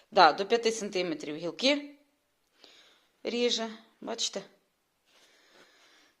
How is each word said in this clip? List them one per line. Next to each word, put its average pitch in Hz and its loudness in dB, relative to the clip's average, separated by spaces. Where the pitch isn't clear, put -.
да, 165 8
до 196 -4
п'яти 220 0
сантиметрів 180 -6
гілки 240 -2
ріже. 226 -2
Бачите? 214 -6